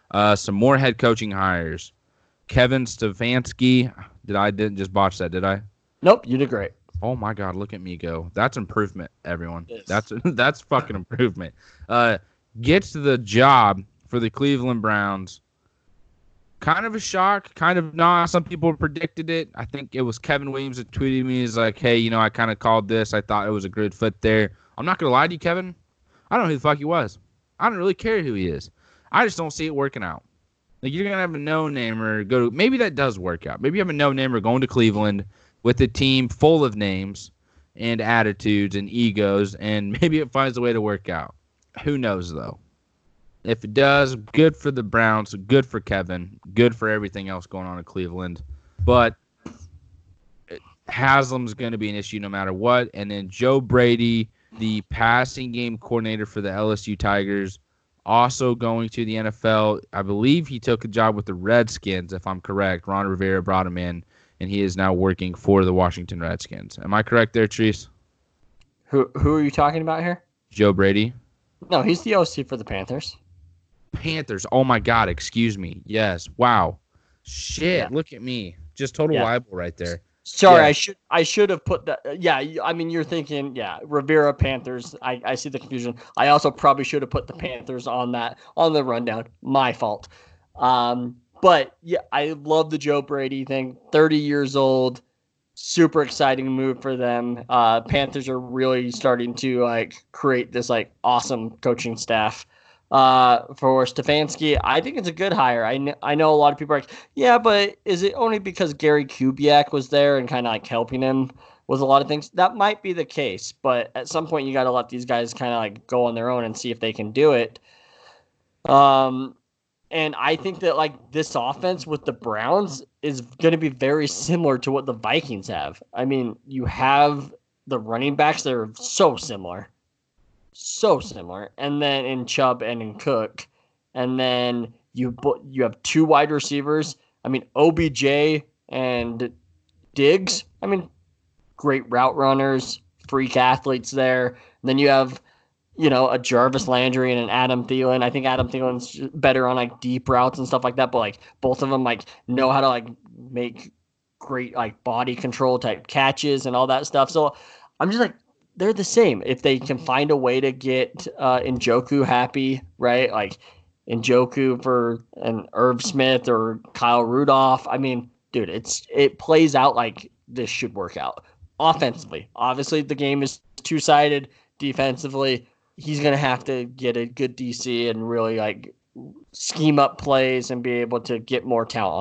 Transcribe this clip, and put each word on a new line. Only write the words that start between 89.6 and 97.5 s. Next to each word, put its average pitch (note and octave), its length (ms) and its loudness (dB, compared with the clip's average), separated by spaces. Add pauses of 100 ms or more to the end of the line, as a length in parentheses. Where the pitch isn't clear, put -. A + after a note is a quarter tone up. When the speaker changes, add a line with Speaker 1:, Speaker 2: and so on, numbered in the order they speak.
Speaker 2:
fault. G#2+ 340 -6 (480)
Um, B2 640 0 (240)
but, E3+ 420 4
yeah, E3+ 160 -4 (140)
I D3 180 -2 (120)
love D#3 260 2
the D#3 80 -2
Joe C#3+ 240 -2
Brady C3+ 420 -6
thing. C3 320 -6 (160)
Thirty D#3 260 6
years C#3+ 380 -2
old. C3 460 2 (520)
Super D#3+ 480 2
exciting C3 460 0
move C3 340 -2
for C3 140 -4
them. A#2+ 540 -4
Uh, A#2 320 4